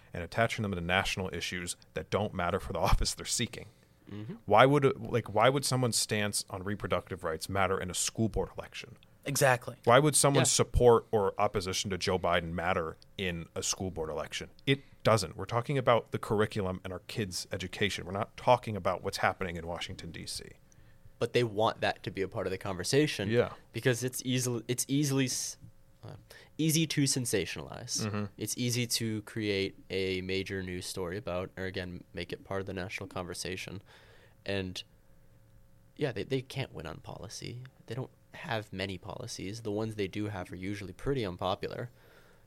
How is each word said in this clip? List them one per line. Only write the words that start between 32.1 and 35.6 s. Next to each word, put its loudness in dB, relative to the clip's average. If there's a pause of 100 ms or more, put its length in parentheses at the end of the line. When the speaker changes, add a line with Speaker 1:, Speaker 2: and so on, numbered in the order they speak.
Speaker 2:
make -8
it -10
part -6
of -6
the -8
national -6
conversation. -8 (640)
And -4 (1120)